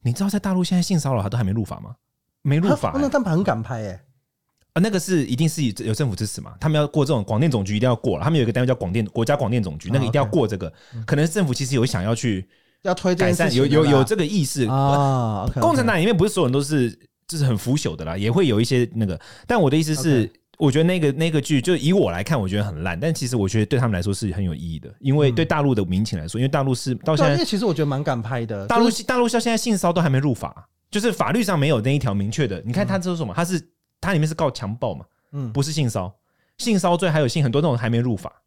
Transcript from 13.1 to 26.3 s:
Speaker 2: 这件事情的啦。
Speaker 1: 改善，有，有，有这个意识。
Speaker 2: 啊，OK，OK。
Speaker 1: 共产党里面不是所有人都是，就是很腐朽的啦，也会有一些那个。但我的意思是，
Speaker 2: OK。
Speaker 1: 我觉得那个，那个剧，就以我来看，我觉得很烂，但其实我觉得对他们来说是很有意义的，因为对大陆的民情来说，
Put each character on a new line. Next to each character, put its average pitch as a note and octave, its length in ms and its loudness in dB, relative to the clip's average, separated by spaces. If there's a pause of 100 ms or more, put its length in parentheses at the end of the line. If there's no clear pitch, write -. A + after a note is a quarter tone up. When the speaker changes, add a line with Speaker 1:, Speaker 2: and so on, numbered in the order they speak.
Speaker 2:
这 F#3 100 0
件 F3+ 100 2
事 E3 160 2
情 B2 120 2
的 - 20 4
啦。 - 0 -
Speaker 1:
改 C#3+ 60 2
善， D3+ 120 4
有， - 20 4
有， C#3+ 140 6
有 C3 60 4
这 C#3+ 100 0
个 E3+ 100 0
意 F3+ 200 0
识。 B2+ 220 -2
Speaker 2:
啊， C3 800 2
OK，OK。 - 140 -4
Speaker 1:
共 E4 140 2
产 C4 100 2
党 G#3+ 140 2
里 D#3+ 60 2
面 A3+ 100 2
不 F#3 140 2
是 G#3 40 -4
所 F#3 100 0
有 C3+ 40 2
人 B2 60 0
都 C#3 80 2
是， C3+ 300 0 (360)
就 E3 120 -10
是 D3 60 2
很 B2 120 2
腐 A#2+ 180 -2
朽 F#2+ 220 -2
的 D#2 80 -10
啦， E2 120 -6
也 G2+ 140 0
会 E3+ 160 2
有 A2 140 2
一 A#2+ 40 4
些 B2 300 2
那 A2 120 0
个。 F2 120 -4 (280)
但 A#3+ 140 2
我 C#3+ 100 4
的 D3 60 2
意 D#3+ 60 4
思 D#3 120 -2
是， D3 300 2
Speaker 2:
OK。 G2 80 -8 (260)
Speaker 1:
我 D3 120 4
觉 C3 80 2
得 D#3+ 60 4
那 F3+ 160 2
个， D3 120 2
那 D#3+ 180 -2
个 D#3 100 0
剧， C#3+ 200 0
就 F3 160 0
以 D3+ 160 0
我 E3 180 4
来 E2+ 120 -4
看， C#3 180 -2
我 F#2+ 60 -2
觉 F#2+ 100 -2
得 G#2 60 0
很 E2+ 200 -4
烂， F2+ 180 -4
但 D#3+ 120 0
其 C3 140 -4
实 B2 80 -4
我 G2 140 2
觉 A2 100 0
得 G#2+ 80 2
对 C#3 120 0
他 B2 80 2
们 A2+ 80 0
来 F2 60 0
说 F#2+ 140 -2
是 G2 180 -4
很 G2 120 -2
有 E2+ 100 -2
意 B1+ 60 -10
义 D#2+ 180 -8
的， - 100 -14 (120)
因 C3+ 160 0
为 C#3+ 160 4
对 D#3+ 120 0
大 D#3 180 0
陆 C3+ 120 2
的 G2+ 100 0
民 F#2 200 0
情 G#2 140 -6
来 D#2+ 100 -8
说， G#2+ 100 -6